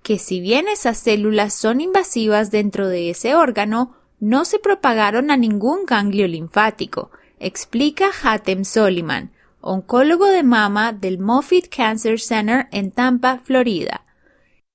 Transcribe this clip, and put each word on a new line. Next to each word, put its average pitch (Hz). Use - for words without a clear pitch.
que 208
si 185
bien 254
esas 269
células 214
son 233
invasivas 220
dentro 202
de 175
ese 233
órgano, 240
no 240
se 427
propagaron 254
a 277
ningún 240
ganglio 202
linfático, 170
explica 302
Hatem 196
Soliman, 175
oncólogo 262
de 381
mama 220
del 190
Moffitt 262
Cancer 220
Center 220
en 196
Tampa, 247
Florida. 247